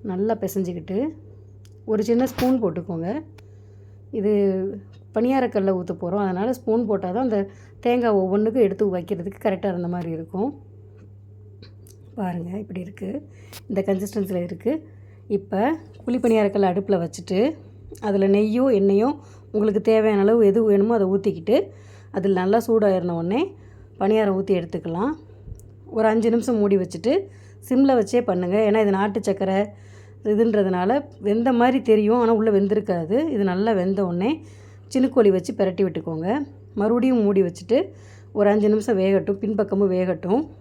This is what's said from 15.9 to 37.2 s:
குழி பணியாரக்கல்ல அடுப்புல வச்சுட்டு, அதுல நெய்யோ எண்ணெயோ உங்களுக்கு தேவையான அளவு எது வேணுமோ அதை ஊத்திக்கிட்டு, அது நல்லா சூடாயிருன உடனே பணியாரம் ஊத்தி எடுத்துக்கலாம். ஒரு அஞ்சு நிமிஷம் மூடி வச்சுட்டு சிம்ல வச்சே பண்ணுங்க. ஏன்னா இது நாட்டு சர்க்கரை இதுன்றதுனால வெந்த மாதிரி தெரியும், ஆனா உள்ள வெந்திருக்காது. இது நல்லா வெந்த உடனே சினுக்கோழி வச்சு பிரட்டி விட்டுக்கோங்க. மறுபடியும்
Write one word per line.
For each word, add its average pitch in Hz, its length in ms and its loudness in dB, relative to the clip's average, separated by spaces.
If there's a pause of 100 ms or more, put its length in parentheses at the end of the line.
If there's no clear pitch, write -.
குழி 247 140 -2
பணியாரக்கல்ல 208 540 2
அடுப்புல 196 260 0
வச்சுட்டு, 180 580 -2 (440)
அதுல 196 280 0
நெய்யோ 214 440 2
எண்ணெயோ 202 480 2 (320)
உங்களுக்கு 208 300 0
தேவையான 220 400 4
அளவு 220 240 6
எது 208 180 4
வேணுமோ 208 300 4
அதை 202 140 2
ஊத்திக்கிட்டு, 196 640 0 (420)
அது 196 180 -2
நல்லா 190 280 2 (100)
சூடாயிருன 196 440 2
உடனே 185 440 -2 (440)
பணியாரம் 202 420 2
ஊத்தி 196 120 -2
எடுத்துக்கலாம். 175 580 -4 (760)
ஒரு 220 220 0
அஞ்சு 226 220 2
நிமிஷம் 233 280 0
மூடி 202 200 2
வச்சுட்டு 185 420 -2 (500)
சிம்ல 269 260 4
வச்சே 240 280 0
பண்ணுங்க. 196 480 0
ஏன்னா 220 100 2
இது 202 100 2
நாட்டு 202 320 -2
சர்க்கரை 196 440 0 (560)
இதுன்றதுனால 208 840 2 (160)
வெந்த 220 300 0
மாதிரி 247 300 2
தெரியும், 214 380 4
ஆனா 233 140 4
உள்ள 220 180 2
வெந்திருக்காது. 202 800 0
இது 214 140 -2
நல்லா 196 280 0
வெந்த 190 340 0
உடனே 190 380 -2 (440)
சினுக்கோழி 254 440 2
வச்சு 185 220 -2
பிரட்டி 196 300 0
விட்டுக்கோங்க. 170 560 -4 (360)
மறுபடியும் 233 460 2